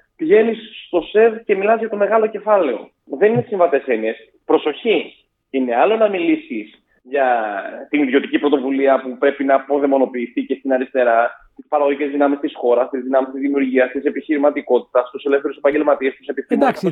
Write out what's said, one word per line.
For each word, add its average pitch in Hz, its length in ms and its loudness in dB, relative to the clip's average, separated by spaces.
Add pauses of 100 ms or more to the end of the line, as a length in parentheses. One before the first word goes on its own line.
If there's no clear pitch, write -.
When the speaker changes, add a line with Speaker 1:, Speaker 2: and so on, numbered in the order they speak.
(160)
Speaker 1:
πηγαίνεις 214 420 2 (300)
στο 170 140 0
σεβ 220 340 2 (100)
και 202 100 0
μιλάς 214 240 2
για 220 100 -6
το 208 60 -6
μεγάλο 214 320 2
κεφάλαιο. 196 600 0 (160)
Δεν 180 280 2
είναι 240 140 -2
συμβατές 175 380 2
έννοιες. 110 300 -2 (300)
Προσοχή, 160 680 0 (360)
είναι 127 260 -2
άλλο 170 200 4
να 220 140 2
μιλήσεις 160 600 -4 (320)
για 131 240 -2 (600)
την 147 140 0
ιδιωτική 135 360 0
πρωτοβουλία 135 640 0
που 127 160 -10
πρέπει 139 260 0
να 135 120 2
αποδαιμονοποιηθεί 135 920 -2
και 135 140 -4
στην 135 140 -4
αριστερά, 123 580 2 (240)
τις - 120 -20
παραγωγικές 143 440 0
δυνάμεις 143 280 0
της 147 160 -6
χώρας, 123 340 0
τις 127 140 -6
δυνάμεις 131 280 0
της 135 100 -10
δημιουργίας, 135 500 0
της 139 120 -6
επιχειρηματικότητας, 139 1080 -2
τους - 140 -12
ελεύθερους 139 320 -2
επαγγελματίες, 143 580 0
τους - 120 -18
επιχειρηματίες. 233 420 0 (120)
Speaker 2:
Εντάξει, 185 100 -2